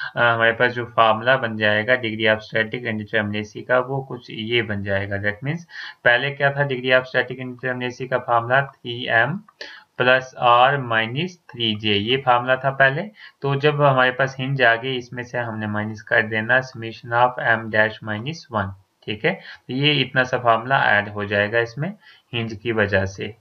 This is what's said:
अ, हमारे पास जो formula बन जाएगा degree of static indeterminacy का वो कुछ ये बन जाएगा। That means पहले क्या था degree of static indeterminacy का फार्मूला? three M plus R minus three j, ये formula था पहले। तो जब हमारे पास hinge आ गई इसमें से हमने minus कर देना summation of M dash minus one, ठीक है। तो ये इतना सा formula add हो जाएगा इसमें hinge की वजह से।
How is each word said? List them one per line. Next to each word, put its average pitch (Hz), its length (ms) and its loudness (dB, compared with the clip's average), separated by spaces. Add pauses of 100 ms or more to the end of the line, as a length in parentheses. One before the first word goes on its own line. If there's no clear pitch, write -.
(160)
अ, - 40 -2
हमारे 117 340 4
पास 123 180 2
जो 120 140 -6
formula 113 520 2
बन 113 200 -4
जाएगा 107 360 2
degree 110 340 -2
of 110 100 4
static 113 560 -4
indeterminacy 107 760 -4
का 127 120 2
वो 135 220 -4
कुछ 127 280 -12
ये 117 320 -2
बन 104 220 -4
जाएगा। 101 340 -2
That 104 300 -4
means 170 160 -6 (400)
पहले 123 280 2
क्या 139 200 0
था 139 160 -2
degree 131 260 0
of 127 100 4 (120)
static 123 300 -2
indeterminacy 123 600 -6
का 127 100 -2
फार्मूला? 120 440 2
three 127 440 -10
M 123 340 2 (580)
plus 127 460 2
R 127 360 6
minus 123 600 -2 (100)
three 117 260 -2
j, 107 180 0
ये 107 240 2
formula 127 380 2
था 139 140 -2
पहले। 135 320 2 (400)
तो 139 140 0
जब 143 260 2
हमारे 131 300 4
पास 131 280 -2
hinge 135 220 -2
आ 117 140 6
गई 127 220 -4
इसमें 123 260 -10
से 120 140 -8
हमने 110 300 -6
minus 107 340 -4
कर 117 200 2
देना 110 380 0
summation 117 520 -8
of 120 480 2
M 113 60 -10
dash 110 440 0
minus 113 520 -6
one, 98 100 -4 (340)
ठीक 107 200 -6
है। 180 80 2
तो - 400 -14
ये 143 200 2
इतना 135 300 0
सा - 140 -2
formula 120 460 2
add 104 260 2
हो 104 160 -6
जाएगा 104 340 0
इसमें 139 340 -4 (400)
hinge 113 200 -4
की 113 180 -4
वजह 101 340 2
से। 104 360 -10